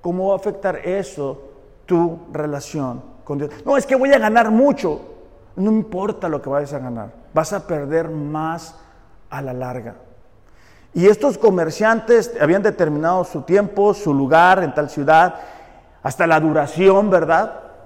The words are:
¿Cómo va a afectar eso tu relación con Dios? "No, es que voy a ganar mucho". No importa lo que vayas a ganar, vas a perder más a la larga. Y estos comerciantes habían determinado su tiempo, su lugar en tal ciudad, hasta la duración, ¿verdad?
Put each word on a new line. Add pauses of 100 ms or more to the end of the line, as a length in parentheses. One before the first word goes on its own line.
¿Cómo
va
a
afectar
eso (440)
tu (100)
relación (220)
con
Dios? (160)
"No,
es
que
voy
a
ganar
mucho". (560)
No
importa
lo
que
vayas
a
ganar, (220)
vas
a
perder
más (520)
a
la
larga. (1000)
Y
estos
comerciantes
habían
determinado
su
tiempo,
su
lugar
en
tal
ciudad, (680)
hasta
la
duración,
¿verdad? (260)